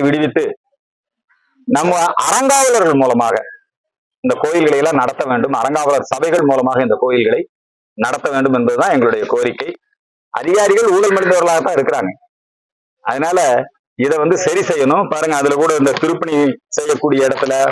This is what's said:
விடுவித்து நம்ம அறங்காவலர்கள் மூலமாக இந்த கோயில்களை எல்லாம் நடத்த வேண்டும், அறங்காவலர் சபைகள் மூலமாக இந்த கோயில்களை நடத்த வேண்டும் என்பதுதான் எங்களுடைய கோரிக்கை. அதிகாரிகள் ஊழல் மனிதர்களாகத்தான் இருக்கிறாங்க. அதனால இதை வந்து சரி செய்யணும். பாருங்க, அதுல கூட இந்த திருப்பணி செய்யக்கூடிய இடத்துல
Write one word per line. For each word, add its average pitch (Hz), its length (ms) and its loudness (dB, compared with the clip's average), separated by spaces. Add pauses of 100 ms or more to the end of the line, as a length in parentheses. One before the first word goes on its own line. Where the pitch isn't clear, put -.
விடுவித்து 151 380 0 (1200)
நம்ம 175 240 0 (360)
அறங்காவலர்கள் 240 720 4
மூலமாக 120 320 2 (920)
இந்த 127 160 0
கோயில்களை 151 400 0
எல்லாம் 151 200 0
நடத்த 123 280 -2
வேண்டும், 135 300 -2
அறங்காவலர் 143 520 0
சபைகள் 160 380 0
மூலமாக 127 380 0
இந்த 110 160 0
கோயில்களை 120 360 2 (600)
நடத்த 120 340 -2
வேண்டும் 135 260 0
என்பதுதான் 135 360 0
எங்களுடைய 113 300 0 (100)
கோரிக்கை. 123 340 -2 (640)
அதிகாரிகள் 202 600 2
ஊழல் 196 220 2
மனிதர்களாகத்தான் 175 640 0
இருக்கிறாங்க. 131 320 -2 (920)
அதனால 151 340 -2 (640)
இதை 151 200 0
வந்து 170 120 2 (100)
சரி 175 240 0
செய்யணும். 151 420 0
பாருங்க, 156 280 -2
அதுல 143 220 0
கூட 160 180 2
இந்த 135 220 2
திருப்பணி 165 340 -2 (420)
செய்யக்கூடிய 143 500 0
இடத்துல 135 260 -2 (180)